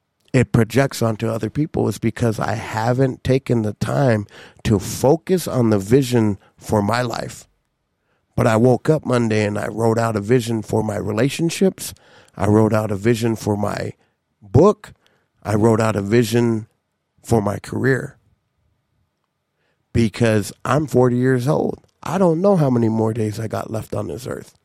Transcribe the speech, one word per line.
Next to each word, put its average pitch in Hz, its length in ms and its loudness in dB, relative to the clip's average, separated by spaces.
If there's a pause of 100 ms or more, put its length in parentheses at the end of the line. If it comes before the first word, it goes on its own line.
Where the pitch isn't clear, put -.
(320)
it 127 200 2
projects 120 480 0
onto 113 280 -2
other 110 200 -4
people, 113 400 -2
is 107 100 -4
because 113 400 -2
I - 160 -4
haven't 123 680 -2
taken 127 380 0
the 107 120 -4
time 123 520 0 (380)
to 107 140 2
focus 160 720 0
on 117 220 2
the 104 80 4
vision 110 600 2 (200)
for 107 240 0
my 113 200 0
life. - 460 -8 (840)
But 117 120 0
I 110 100 2
woke 123 340 2
up 156 160 -2
Monday 110 400 0
and 104 120 -4
I - 100 -6
wrote 113 300 0
out 113 180 -2
a 104 40 -2
vision 113 400 0
for 110 220 -2
my 104 140 -6
relationships. 139 960 -2 (420)
I 101 120 0
wrote 107 260 4
out 107 160 -2
a 101 60 -4
vision 113 380 0
for 104 220 -2
my 101 380 -6 (480)
book. 143 500 2 (500)
I 104 120 -2
wrote 110 260 4
out 110 160 0
a 101 60 -2
vision 113 640 0 (560)
for 113 180 0
my 101 180 -2
career. 123 600 -4 (1800)
Because 110 580 0 (140)
I'm 143 200 0
forty 123 300 2
years 127 320 0
old. - 340 -2 (200)
I 180 160 -4
don't 170 240 2
know 202 140 4
how 147 120 2
many 117 220 2
more 110 240 0
days 107 260 -4
I 110 80 -8
got - 220 -6
left - 240 -8
on 104 140 -6
this 117 180 -12
earth. - 280 -12 (100)